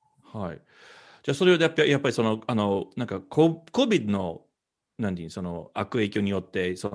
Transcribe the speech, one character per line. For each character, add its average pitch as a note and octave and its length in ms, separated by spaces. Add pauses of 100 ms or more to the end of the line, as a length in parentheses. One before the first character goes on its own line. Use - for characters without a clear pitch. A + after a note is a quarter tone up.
(220)
は G#2 240
い。 - 20
は D#2 60
い。 - 60 (640)
じ - 60
ゃ - 20
あ、 - 20
そ F#3+ 100
れ F3+ 100
を E3+ 40
や D#3+ 100
っ D#3+ 60
ぱ、 D#3 80
や C#3+ 160
っ - 20
ぱ C#3 80
り A#2 60
そ A#2+ 80
の、 A2 240
あ B2 80
の、 G2+ 320 (100)
な B2+ 80
ん - 20
か、 F#2+ 140
コ-、 D#3+ 500
コ C4+ 160
ビ E3 200
ド G#2 60
の、 F#2 300 (540)
何 G2+ 180
て F2 80
い - 40
う - 20
の、 - 20
そ F#2+ 120
の、 F2 320
悪 G#2+ 180
影 A2 160
響 G#2 140
に G2 80
よ G2 80
っ F2+ 120
て、 F2+ 260
そ G#2 180